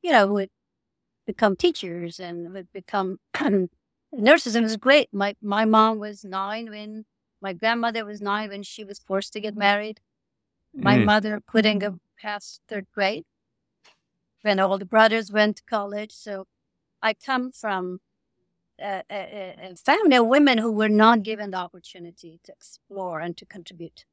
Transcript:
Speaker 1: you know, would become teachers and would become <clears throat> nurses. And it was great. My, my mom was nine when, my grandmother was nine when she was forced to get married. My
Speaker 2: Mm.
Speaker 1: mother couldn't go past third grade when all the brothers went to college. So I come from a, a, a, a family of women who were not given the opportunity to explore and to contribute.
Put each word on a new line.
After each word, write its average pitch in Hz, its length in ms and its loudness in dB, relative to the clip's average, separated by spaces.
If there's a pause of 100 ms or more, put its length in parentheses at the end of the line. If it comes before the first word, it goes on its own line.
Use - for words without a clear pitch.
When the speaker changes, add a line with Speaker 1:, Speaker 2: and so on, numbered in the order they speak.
Speaker 1:
you 349 100 -2
know, 208 160 6
would 202 220 -2 (760)
become 202 300 0
teachers 175 640 -4
and 175 340 -10
would 190 200 -16
become 190 440 -4 (160)
<clears throat> 190 360 0 (420)
nurses. 247 440 2
And 233 80 2
it 220 40 0
was 220 100 -4
great. 269 360 4
My, 202 280 -4
my 208 240 -2
mom 220 340 4
was 208 260 -14
nine 202 440 -8
when, 214 360 -16 (360)
my 190 120 -6
grandmother 226 520 -2
was 208 160 -12
nine 202 280 -4
when 202 140 -12
she - 200 -16
was 202 160 -16
forced - 340 -4
to 214 60 -8
get 208 160 -8
married. 208 460 0 (720)
My 254 240 4
Speaker 2:
Mm. 214 80 4
Speaker 1:
mother 208 420 0
couldn't 214 320 2
go 190 200 -6 (220)
past 208 460 -12
third 196 260 -10
grade 214 300 -2 (1160)
when 202 180 0
all 190 180 2
the 190 80 -8
brothers 220 460 2
went 214 260 2
to - 60 -20
college. 208 480 -6
So 196 340 -14 (560)
I 220 120 0
come 254 380 -6
from 185 480 -6 (800)
a, 196 300 -8
a, 208 60 -12
a, 190 560 -14
a 175 40 -20
family 311 420 4
of 233 100 6
women 269 300 6
who 226 140 0
were 214 180 2
not 214 340 8
given 208 280 -8
the 185 60 -6
opportunity 175 840 -14
to - 80 -20
explore 180 680 -12
and 170 180 -6
to - 80 -20
contribute. 170 680 -18